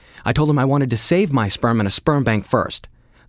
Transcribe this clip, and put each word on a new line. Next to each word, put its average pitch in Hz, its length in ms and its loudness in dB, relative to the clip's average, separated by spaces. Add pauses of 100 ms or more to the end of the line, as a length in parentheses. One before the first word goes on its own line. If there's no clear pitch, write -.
(240)
I 120 100 0
told 151 160 0
him 147 80 2
I 131 80 2
wanted 135 240 0
to 113 80 -2
save 175 340 0
my 113 160 2
sperm 117 320 0
in 104 60 0
a 98 40 0
sperm 143 340 0
bank 107 200 0
first. - 440 -2 (400)